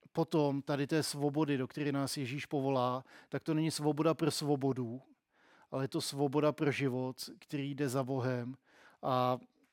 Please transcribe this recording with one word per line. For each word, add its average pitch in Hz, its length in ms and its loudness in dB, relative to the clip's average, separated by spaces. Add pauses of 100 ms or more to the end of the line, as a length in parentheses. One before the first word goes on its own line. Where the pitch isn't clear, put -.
(120)
potom 147 500 2
tady 139 260 -2
té 156 160 2
svobody, 143 540 0
do 127 100 -2
které 147 240 -4
nás 139 260 -2
Ježíš 135 280 -4
povolá, 131 580 0 (260)
tak 139 140 -6
to 165 100 0
není 156 180 2
svoboda 151 420 2
pro 151 180 0
svobodu, 135 680 -2 (680)
ale 135 120 -2
je 135 40 -2
to 156 140 -4
svoboda 143 500 2
pro 147 200 2
život, 127 580 -2 (100)
který 143 360 -6
jde 139 140 0
za 131 140 0
Bohem 127 540 -2 (440)
a 127 380 2 (340)